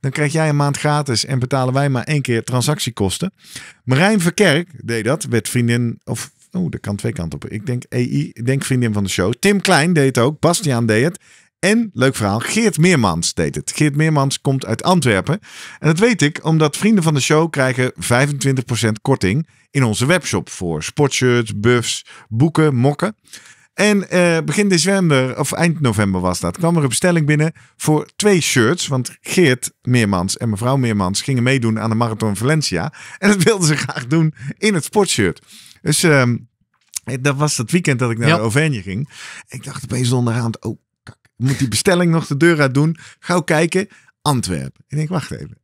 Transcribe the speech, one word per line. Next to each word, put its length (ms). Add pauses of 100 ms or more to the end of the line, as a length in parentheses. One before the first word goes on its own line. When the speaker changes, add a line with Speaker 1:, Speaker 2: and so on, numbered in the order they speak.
Speaker 1:
Dan 100
krijg 220
jij 160
een 80
maand 220
gratis 460
en 140
betalen 360
wij 140
maar 160
één 180
keer 220
transactiekosten. 880 (520)
Marijn 360
Verkerk 480 (180)
deed 180
dat, 200
werd 240
vriendin, 560
of, 260 (220)
oeh, 180
dat 100
kan 160
twee 160
kanten 300
op. 80
Ik 160
denk 220
E 120
I, 320
ik 140
denk 180
vriendin 280
van 120
de 60
show. 280
Tim 220
Klein 320
deed 140 (100)
het 80
ook, 160
Bastiaan 460
deed 180
het. 160 (380)
En, 340
leuk 240
verhaal, 220
Geert 400
Meermans 560
deed 200
het. 200
Geert 220
Meermans 440
komt 260
uit 160
Antwerpen. 560 (400)
En 100
dat 100
weet 240
ik, 220
omdat 320
vrienden 260
van 120
de 60
show 300
krijgen 460
vijfentwintig 680
procent 360
korting 480 (220)
in 140
onze 220
webshop 440
voor 320
sportshirts, 760
buffs, 460 (220)
boeken, 460
mokken. 420 (580)
En, 360
eh, 340
begin 240
december, 680
of 140
eind 280
november 400
was 200
dat, 180
kwam 180
er 60
een 60
bestelling 380
binnen 260 (240)
voor 400
twee 240
shirts. 460
Want 340
Geert 520 (100)
Meermans 540
en 140
mevrouw 260
Meermans 460
gingen 200
meedoen 380
aan 100
de 60
Marathon 400
Valencia. 560 (260)
En 100
dat 140
wilden 240
ze 100
graag 300
doen 280 (240)
in 160
het 100
sportshirt. 580 (400)
Dus, 200
ehm, 340 (840)
dat 160
was 200
dat 140
weekend 280
dat 120
ik 80
naar 100
Speaker 2:
Ja. 60
Speaker 1:
de 60
Auvergne 420
ging. 260 (400)
Ik 160
dacht 200
opeens 240
donderdagavond, 560
"Oh, 140 (240)
kak, 200
ik 240
moet 120
die 100
bestelling 440
nog 140
de 100
deur 240
uit 140
doen." 220 (220)
Gauw 240
kijken, 460 (340)
Antwerpen. 680
Ik 80
denk, 120
"Wacht 220
even." 320